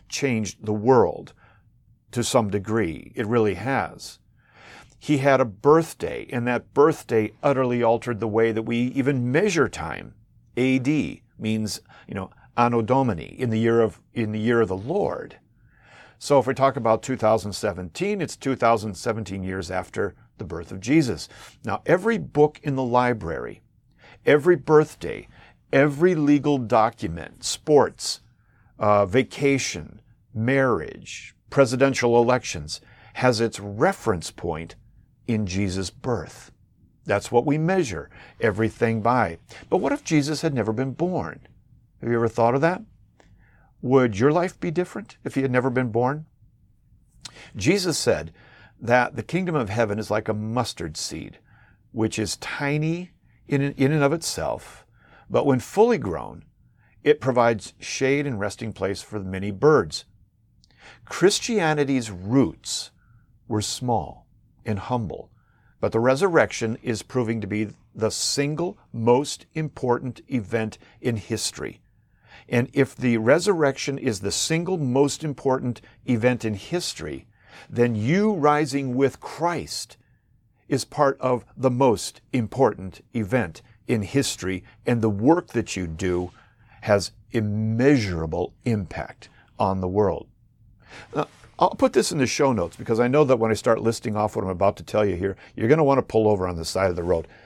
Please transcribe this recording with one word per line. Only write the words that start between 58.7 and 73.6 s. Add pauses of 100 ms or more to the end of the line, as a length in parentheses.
place
for
many
birds. (1000)
Christianity's
roots (560)
were
small (380)
and
humble, (500)
but
the
resurrection
is
proving
to
be (260)
the
single (160)
most
important
event (220)
in
history. (680)
And
if
the
resurrection